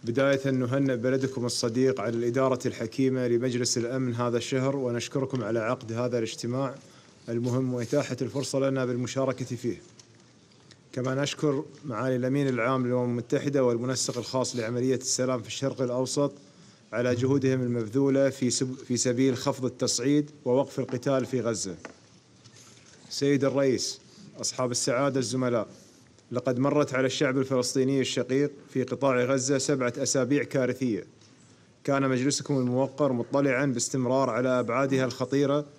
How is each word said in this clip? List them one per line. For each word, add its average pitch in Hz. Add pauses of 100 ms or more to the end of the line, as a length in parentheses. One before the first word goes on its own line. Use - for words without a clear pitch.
بداية 135
نهنئ 131
بلدكم 127
الصديق 123
على 113
الإدارة 127
الحكيمة 127
لمجلس 120
الأمن 123
هذا 120
الشهر، 135
ونشكركم 127
على 113
عقد 117
هذا 120
الاجتماع 123 (540)
المهم 123
وإتاحة 123
الفرصة 135
لنا 135
بالمشاركة 127
فيه. 113 (1120)
كما 131
نشكر 143 (200)
معالي 127
الأمين 131
العام 127
للأمم 123
المتحدة 135
والمنسق 123
الخاص 123
لعملية 123
السلام 127
في 104
الشرق 135
الأوسط 131 (640)
على 123
جهودهم 131
المبذولة 131
في 131
سب-، 131 (120)
في 123
سبيل 123
خفض 127
التصعيد 139 (140)
ووقف 135
القتال 131
في 123
غزة. 104 (1300)
سيد 139
الرئيس، 135 (420)
أصحاب 123
السعادة 135
الزملاء، 120 (680)
لقد 127
مرت 143
على 131
الشعب 131
الفلسطيني 131
الشقيق 131 (220)
في 127
قطاع 123
غزة 135
سبعة 127
أسابيع 131
كارثية. 123 (800)
كان 139
مجلسكم 135
الموقر 131
مطلعا 131
باستمرار 127
على 123
أبعادها 131
الخطيرة 139 (140)